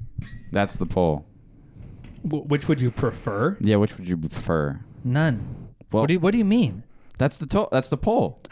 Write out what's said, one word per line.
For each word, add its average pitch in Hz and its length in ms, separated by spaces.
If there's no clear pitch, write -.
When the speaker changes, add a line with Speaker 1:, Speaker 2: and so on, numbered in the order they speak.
Speaker 1:
That's 98 240
the 90 100
poll. 80 400
Speaker 2:
W-, 147 200
which 147 240
would 147 140
you 123 100
prefer? 117 680
Speaker 1:
Yeah, 104 180
which 107 200
would 90 100
you 90 100
prefer? 78 640
Speaker 2:
None. 127 680
Speaker 1:
Well, 110 120
Speaker 2:
What 147 40
do 165 60
you, 180 60
what 180 120
do 233 60
you 220 80
mean? 185 380
Speaker 1:
that's 131 200
the 156 100
to-, 208 240
that's 131 180
the 147 80
poll. - 440